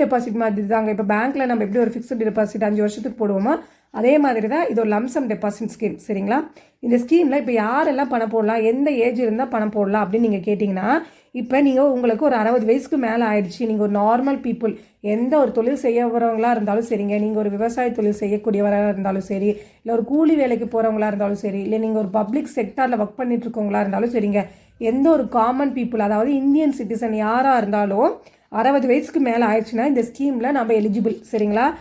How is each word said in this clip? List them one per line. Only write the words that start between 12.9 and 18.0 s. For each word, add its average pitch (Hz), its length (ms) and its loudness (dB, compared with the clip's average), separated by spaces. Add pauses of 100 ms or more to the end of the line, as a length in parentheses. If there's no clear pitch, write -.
மேல 226 160 0 (120)
ஆயிடுச்சு, 208 360 -2
நீங்க 214 180 -2
ஒரு 202 140 -2
நார்மல் 254 460 2
பீப்புள், 233 260 -2 (420)
எந்த 240 180 0 (100)
ஒரு 233 160 2
தொழில் 254 260 0
செய்ய 240 300 2
வரவங்களா 233 420 0
இருந்தாலும் 214 340 -2
சரிங்க, 202 340 -2
நீங்க 214 200 -2
ஒரு 202 120 -2
விவசாய 233 420 -2
தொழில் 208 240 0